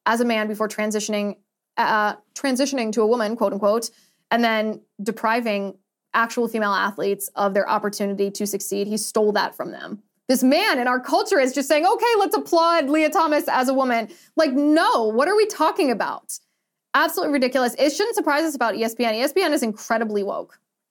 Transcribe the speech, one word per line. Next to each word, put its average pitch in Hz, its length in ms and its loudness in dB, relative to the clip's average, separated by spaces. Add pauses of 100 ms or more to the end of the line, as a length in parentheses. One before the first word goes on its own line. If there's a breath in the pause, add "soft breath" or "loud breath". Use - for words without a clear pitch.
as 226 140 2
a 247 40 2
man 220 220 0
before 214 220 -4
transitioning, 208 720 -4 (380)
uh, 208 380 0 (220)
transitioning 262 560 -2
to 214 100 0
a 214 60 4
woman, 226 260 0
quote 208 180 0
unquote, 208 380 0 (400 soft breath)
and 233 120 2
then 220 380 0 (220)
depriving 220 760 -2 (360)
actual 233 360 0
female 220 240 -2
athletes 196 640 -2
of 202 180 0
their 202 140 0
opportunity 202 640 -2
to 202 160 -6
succeed. 202 400 -4
He 208 100 -4
stole 214 360 0
that 185 220 -2
from - 160 -10
them. 82 320 -14 (260)
This 254 140 2
man 311 360 2
in 240 100 -2
our 254 100 0
culture 330 400 0
is 254 140 2
just 277 160 -2
saying, 311 180 2
"Okay, 453 320 2
let's 403 180 2
applaud 330 520 2
Leah 311 220 2
Thomas 302 380 2
as 262 200 0
a 269 60 0
woman." 247 340 0 (260 loud breath)
Like, 311 180 2
no, 302 520 2
what 226 240 2
are 403 80 2
we 427 100 6
talking 359 440 0
about? - 500 -6 (540)
Absolutely 311 380 0
ridiculous. 254 460 2
It 294 120 4
shouldn't 427 260 -2
surprise 302 280 2
us 311 100 -2
about 233 220 0
E 226 60 -2
S 226 120 -2
P 240 100 -2
N. 220 100 0
E 220 60 -4
S 277 120 0
P 381 100 2
N 320 100 0
is 269 100 0
incredibly 220 600 -2
woke, - 360 -8 (320)